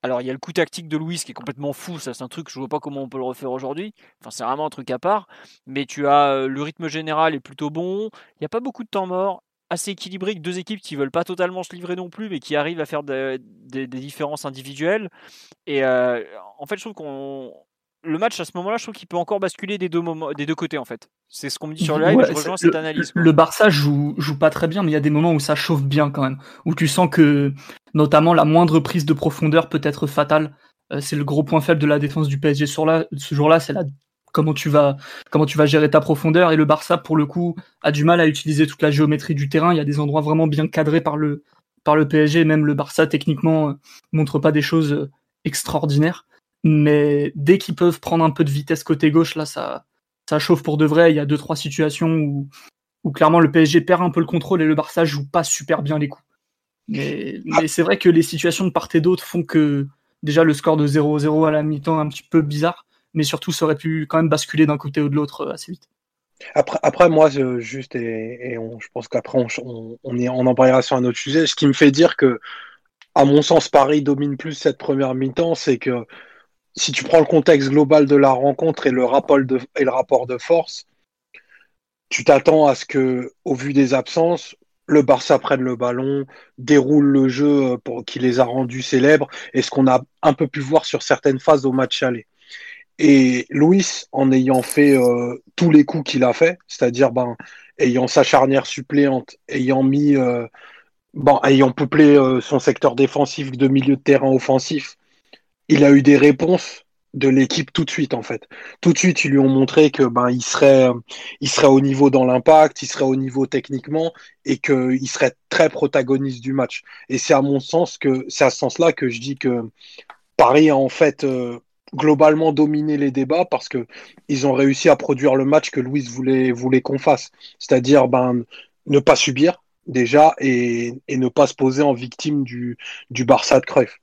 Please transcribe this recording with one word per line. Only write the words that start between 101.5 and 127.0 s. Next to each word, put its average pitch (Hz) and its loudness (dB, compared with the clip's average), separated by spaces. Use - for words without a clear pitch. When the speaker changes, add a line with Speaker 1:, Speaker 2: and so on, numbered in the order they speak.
Speaker 3:
peuplé, 147 4
euh, 131 4
son 131 -2
secteur 127 0
défensif 135 -2
de 127 0
milieu 135 2
de 139 -12
terrain 139 2
offensif, 135 -2
il 147 4
a 143 8
eu 143 8
des 143 8
réponses 147 2
de 139 -2
l'équipe 135 0
tout 165 -2
de 135 -6
suite, - -4
en 117 -8
fait. - -10
Tout 170 4
de - 0
suite, 180 0
ils 143 0
lui 139 4
ont 135 4
montré 135 4
que, 139 2
ben, 123 0
il 123 -2
serait, 135 4
euh, 123 0
il 139 -4
serait - 2
au 135 6
niveau 139 4
dans 131 2
l'impact, 147 4
il - -10
serait - -4
au 131 0
niveau 131 -2
techniquement, 147 -6
et 139 -2
qu'il 131 -2
serait - 0
très 156 4
protagoniste 135 -2
du 131 -6
match. 131 -4
Et 131 -4
c'est - 0
à 135 4
mon 139 0
sens 165 -4
que, 131 -2
c'est - 0
à 127 4
ce - -6
sens-là 160 0
que 131 -4
je 117 -10
dis 135 -10
que 120 -4
Paris 151 6
a, 143 2
en 135 0
fait, 147 0
euh, 123 -4
globalement 156 4
dominé 151 0
les 139 -2
débats 139 -2
parce 131 -6
que 120 -8
ils 139 -4
ont 139 2
réussi 135 2
à 147 8
produire 131 0
le 135 0
match 151 0
que - -6
Luis 131 -4
voulait, 131 0
voulait 127 0
qu'on 135 -6
fasse. - 0